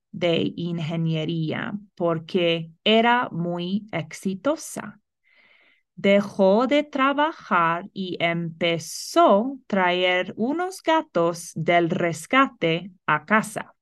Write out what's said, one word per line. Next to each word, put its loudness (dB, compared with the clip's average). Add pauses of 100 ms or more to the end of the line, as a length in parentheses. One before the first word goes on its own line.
(100)
de 0
ingeniería -4 (200)
porque -2 (100)
era 2
muy -4
exitosa. -6 (1000)
Dejó 4
de 2
trabajar 0
y -8
empezó 2
a -6 (120)
traer 0
unos -4
gatos 0
del 2
rescate 0 (160)
a 0
casa. -2